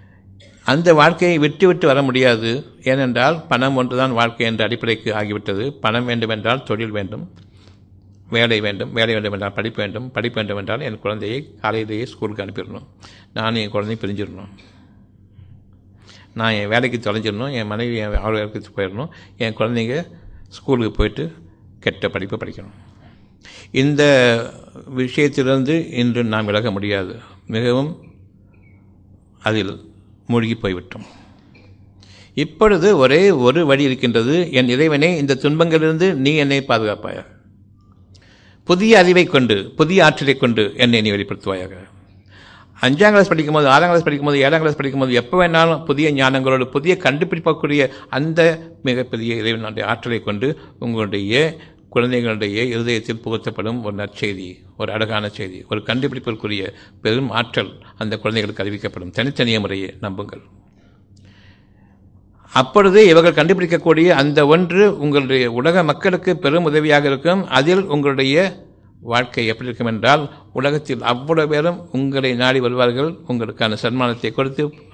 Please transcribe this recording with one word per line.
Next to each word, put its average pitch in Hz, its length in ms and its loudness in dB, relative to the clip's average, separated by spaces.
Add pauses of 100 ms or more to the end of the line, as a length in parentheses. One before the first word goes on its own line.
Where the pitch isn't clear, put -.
(640)
அந்த 165 300 4
வாழ்க்கையை 165 440 4
விட்டு 147 300 2
விட்டு 165 200 2
வர 139 140 4
முடியாது. 123 640 0 (180)
ஏனென்றால் 131 640 0
பணம் 131 280 0
ஒன்றுதான் 127 360 -2
வாழ்க்கை 117 360 -2
என்ற 113 160 -2
அடிப்படைக்கு 113 500 -4
ஆகிவிட்டது. 104 560 -4
பணம் 120 360 -2
வேண்டுமென்றால் 117 580 -2
தொழில் 110 280 -6
வேண்டும், 104 420 -10 (960)
வேலை 113 300 2
வேண்டும், 101 340 -6
வேலை 113 200 0
வேண்டும் 104 200 -4
என்றால் 98 200 -6
படிப்பு 113 280 -6
வேண்டும், 107 300 -8
படிப்பு 113 240 -6
வேண்டும் 101 220 -6
என்றால் 110 220 -8
என் 117 200 -10
குழந்தையை 107 640 -8
காலையிலேயே 110 440 -4
ஸ்கூலுக்கு 107 400 -10
அனுப்பிடணும், 98 420 -14 (460)
நான் 113 220 -4
என் 107 140 -4
குழந்தையை 104 420 -6
பிரிஞ்சிடணும், 98 380 -10 (1800)
நான் 113 200 -2
என் 104 140 -4
வேலைக்கு 117 440 -2
தொலைஞ்சிடணும், 110 400 -4
என் 113 160 -6
மனைவி 117 280 -6
என் 107 180 -6
அவர்களுக்கு 107 500 -4 (120)
போயிடணும், 101 340 -6 (280)
என் 113 200 -4
குழந்தைங்க 120 480 -4 (440)
ஸ்கூலுக்கு 120 420 -2
போயிட்டு 135 420 -4 (460)
கெட்ட - 300 -4
படிப்பு 101 260 -8
படிக்கணும். 98 400 -14 (960)
இந்த 131 840 4 (440)
விஷயத்திலிருந்து 135 920 0
இன்று 120 320 0
நாம் 110 220 -2
விலக 104 260 -2
முடியாது. 98 440 -4 (320)
மிகவும் 123 500 -2 (1500)
அதில் 107 480 -4 (360)
மூழ்கி 117 280 0
போய்விட்டோம். 98 500 -6 (1300)
இப்பொழுது 190 640 2
ஒரே 151 340 6
ஒரு 143 340 4
வழி 139 180 4
இருக்கின்றது. 131 680 0
"என் 127 180 2
இறைவனே, 151 480 2
இந்த 139 240 0
துன்பங்களிலிருந்து 160 720 2
நீ 139 220 0
என்னை 139 320 0
பாதுகாப்பாயாக. 101 580 -2 (1400)
புதிய 208 340 6
அறிவை 180 280 6
கொண்டு, 113 500 0
புதிய 165 300 4
ஆற்றலை 147 320 2
கொண்டு 110 400 0
என்னை 120 240 4
நீ 107 100 0
வெளிப்படுத்துவாயாக." 95 760 -6 (920)
அஞ்சாம் 131 140 2
கிளாஸ் 202 320 6
படிக்கும்போது, 156 400 4
ஆறாம் 143 200 6
class 170 160 2
படிக்கும்போது, 143 380 0
ஏழாம் 147 180 4
class 151 160 0
படிக்கும்போது, 135 380 -2
எப்போ 170 340 2
வேணாலும் 165 360 2
புதிய 147 300 0
ஞானங்களோடு, 131 520 2
புதிய 143 340 0
கண்டுபிடிப்பக்கூடிய 147 920 0 (200)
அந்த 160 600 0 (120)
மிகப்பெரிய 120 520 -2
இறைவனுடைய 110 540 -4
ஆற்றலை 117 340 -4
கொண்டு 104 360 -4 (200)
உங்களுடைய 113 800 -2 (320)
குழந்தைகளுடைய 117 720 -2
இருதயத்தில் 117 560 -4
புகுத்தப்படும் 113 640 -6
ஒரு 104 120 -8
நற்செய்தி, 98 600 -8 (200)
ஒரு 107 140 -6
அழகான 107 380 -4
செய்தி, 95 400 -14
ஒரு 107 140 -4
கண்டுபிடிப்பிற்குரிய 113 920 -4 (280)
பெரும் 120 280 -2
ஆற்றல் 110 560 -6 (120)
அந்த 107 200 -6
குழந்தைகளுக்கு 107 460 -4
அறிவிக்கப்படும். 98 460 -8
தனித்தனிய 120 500 -2
முறையே 98 420 -6
நம்புங்கள். 101 400 -10 (2000)
அப்பொழுது 196 540 6
இவர்கள் 160 380 6
கண்டுபிடிக்கக்கூடிய 165 640 2
அந்த 147 380 2
ஒன்று 180 520 4
உங்களுடைய 135 520 0
உலக 160 320 2
மக்களுக்கு 175 540 0
பெரும் 175 260 2
உதவியாக 151 440 2
இருக்கும். 165 400 0
அதில் 160 360 2
உங்களுடைய 147 840 0 (360)
வாழ்க்கை 120 460 -2
எப்படி 120 220 -6
இருக்கும் 117 220 -4
என்றால், 120 320 2 (300)
உலகத்தில் 139 500 -4
அவ்வளவு 143 460 0
பேரும் 151 280 -2 (140)
உங்களை 135 440 -2
நாடி 127 240 2
வருவார்கள், 123 500 0 (180)
உங்களுக்கான 113 500 -4
சன்மானத்தை 120 540 -4
கொடுத்து 135 320 -4 (300)